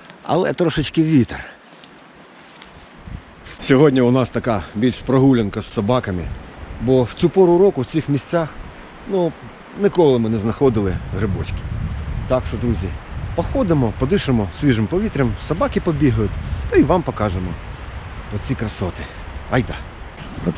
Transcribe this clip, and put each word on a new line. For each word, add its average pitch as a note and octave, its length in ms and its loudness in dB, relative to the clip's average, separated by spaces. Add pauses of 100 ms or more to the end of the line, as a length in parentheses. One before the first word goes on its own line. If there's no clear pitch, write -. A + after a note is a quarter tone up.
(240)
Але - 300 0
трошечки D#3+ 500 0
вітер. D3+ 420 4 (2250)
Сьогодні C3 400 6
у A#2+ 100 6
нас B2+ 180 2
така A2 340 -2 (120)
більш A2+ 200 2
прогулянка B2+ 680 2
з - 120 -12
собаками, G2+ 540 -2 (540)
бо B2+ 220 4
в A2+ 100 -4
цю F3 160 2
пору F3 280 6
року F#3 240 4
в A#2+ 40 -2
цих D3+ 240 -4
місцях, D3+ 400 0 (600)
ну, F3 220 0 (480)
ніколи D#3 380 4
ми A2 100 0
не A2+ 100 0
знаходили G#2+ 580 2 (200)
грибочки. F#2+ 400 -2 (720)
Так B2+ 200 0
що, A2+ 100 -4
друзі, G2 300 -2 (480)
походимо, E3 640 2
подишимо C3 480 0 (120)
свіжим A#2 280 2
повітрям, D3+ 540 0
собаки G3+ 400 -2
побігають, C3 500 2 (380)
та G#4 80 4
й D#4 60 8
вам E3 180 4
покажемо F#2+ 480 -2 (840)
оці B2+ 200 -4
красоти. F#2+ 480 -6 (480)
Айда! B2+ 240 0 (720)
От - 100 -4